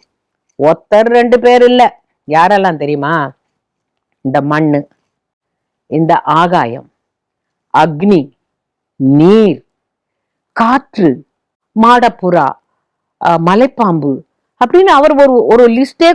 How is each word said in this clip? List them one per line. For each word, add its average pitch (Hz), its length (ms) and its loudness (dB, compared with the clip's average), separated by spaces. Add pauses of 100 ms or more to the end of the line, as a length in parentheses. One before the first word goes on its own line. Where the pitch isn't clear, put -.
(640)
ஒருத்தர் 170 440 0
ரெண்டு 240 340 0
பேர் 247 220 2
இல்ல." 247 380 2 (280)
யாரெல்லாம் 180 480 0
தெரியுமா? 143 560 -6 (880)
இந்த 131 200 -4
மண்ணு, 147 480 -2 (960)
இந்த 160 340 -2
ஆகாயம், 151 680 -4 (880)
அக்னி, 160 500 0 (680)
நீர், 160 680 2 (880)
காற்று, 226 720 -4 (580)
மாடப்புறா, 220 640 0 (800)
அ, 170 100 0 (100)
மலைப்பாம்பு 180 720 -2 (480)
அப்படின்னு 349 200 2
அவர் 302 300 2
ஒரு, 262 320 2
ஒரு 233 200 4
லிஸ்டே 262 480 0